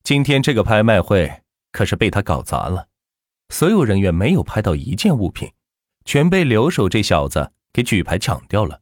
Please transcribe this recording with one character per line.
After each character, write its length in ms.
今 220
天 180
这 140
个 80
拍 180
卖 200
会 420
可 140
是 100
被 140
他 120
搞 200
砸 260
了， 200
所 200
有 140
人 160
员 160
没 160
有 100
拍 180
到 140
一 220
件 200
物 140
品， 220
全 240
被 160
留 260
守 200
这 140
小 240
子 240
给 120
举 180
牌 160
抢 300
掉 180
了。 160